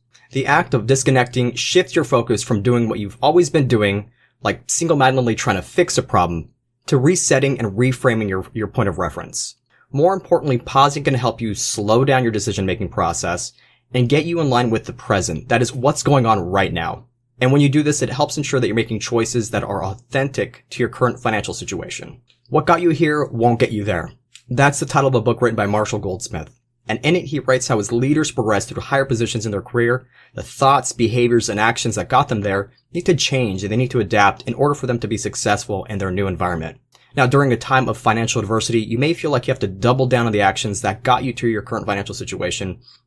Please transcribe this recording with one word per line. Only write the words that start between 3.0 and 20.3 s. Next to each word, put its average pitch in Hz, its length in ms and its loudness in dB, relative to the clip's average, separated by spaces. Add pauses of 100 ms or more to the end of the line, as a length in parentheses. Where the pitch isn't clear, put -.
always 165 280 4
been 143 180 2
doing, 104 440 0 (320)
like - 260 -2
single-mindedly 131 680 2
trying 104 200 -2
to 90 80 -4
fix - 340 0
a 127 60 2
problem, 85 460 0 (380)
to 147 100 2
resetting 139 640 2
and 107 140 -4
reframing 120 540 2
your, 95 260 -4
your 107 140 -4
point 101 220 0
of 80 80 -4
reference. - 580 -6 (360)
More 160 220 2
importantly, 151 440 0
pausing 143 480 2
can 139 80 2
help 120 260 -2
you 110 160 -4
slow 110 480 0
down 131 200 2
your 113 80 0
decision-making 98 580 -2
process 87 640 -4 (400)
and 123 160 2
get 147 160 2
you 170 160 -2
in 147 80 2
line 123 200 2
with 113 140 0
the - 80 -12
present. 87 560 -2
That 120 140 2
is 117 120 -2
what's 127 300 0
going 135 220 4
on 110 160 2
right 95 320 0
now. 85 320 -6 (340)
And 127 140 4
when 143 80 6
you 143 80 6
do 147 140 2
this, 147 180 0
it 123 80 -2
helps 143 280 -2
ensure 139 220 -2
that 123 80 0
you're 107 80 -2
making 113 240 -2
choices 113 520 -2
that 104 120 -2
are 95 220 -4
authentic 135 840 -4